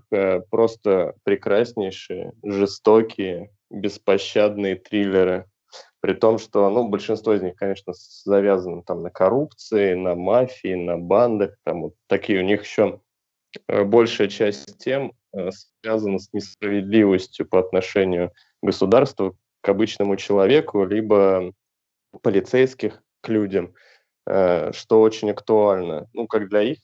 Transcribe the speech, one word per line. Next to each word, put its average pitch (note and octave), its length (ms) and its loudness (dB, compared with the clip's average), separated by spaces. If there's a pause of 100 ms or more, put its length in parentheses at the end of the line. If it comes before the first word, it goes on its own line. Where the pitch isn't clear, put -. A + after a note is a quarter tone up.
(120)
э, F#2+ 300 0 (100)
просто G#2 640 0 (100)
прекраснейшие, G2+ 1080 -2 (100)
жестокие, G2+ 1080 0 (200)
беспощадные G2+ 1080 -2
триллеры. F#2+ 680 0 (540)
При F#2+ 140 0
том, A2 240 2
что, G2+ 320 0
ну, A#2 180 0
большинство G#2+ 460 -2
из F#2 80 0
них, F2+ 120 -6
конечно, G2 380 -8
с-, - 320 -20
завязано G2 580 0
там F2 200 -8
на F2 80 -10
коррупции, G2+ 840 0
на F#2 200 -2
мафии, F#2+ 600 -2
на F2 220 -4
бандах. G2+ 680 0
Там E2 180 -6
вот D2+ 120 -12 (120)
такие G2 340 -2
у - 20 0
них G2+ 200 0
ещё, - 380 -2 (680)
э, G#2 160 0
большая A2+ 440 4
часть - 500 -4
тем, C3+ 340 -6 (220)
э, F#2 140 -6 (340)
связана G#2+ 360 -2
с - 140 -20
несправедливостью G2+ 1120 0
по F#2 120 2
отношению F#2 720 0 (320)
государства G2 720 0 (260)
к - 80 -4
обычному G2+ 480 -2
человеку, G2+ 680 2
либо G2 680 2 (720)
полицейских A#2 800 0 (180)
к - 80 -16
людям, F#2+ 440 -2 (540)
э, F2+ 460 0
что - 280 2
очень A2 300 2
актуально, G2 800 0
ну, A2+ 140 -6
как G#2 220 -4
для G#2 140 2
их C3+ 200 -4